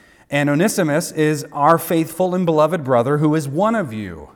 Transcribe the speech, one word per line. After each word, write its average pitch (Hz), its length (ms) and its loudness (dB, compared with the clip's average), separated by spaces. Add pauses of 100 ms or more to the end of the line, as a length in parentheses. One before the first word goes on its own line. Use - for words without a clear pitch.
(280)
And 143 220 0
Onesimus 165 640 0
is 151 400 -2
our 151 260 4
faithful 165 560 -2
and 185 100 0
beloved 156 400 2
brother 127 340 2
who 151 180 2
is 147 120 -4
one 202 280 0
of 160 160 -4
you, 90 440 -10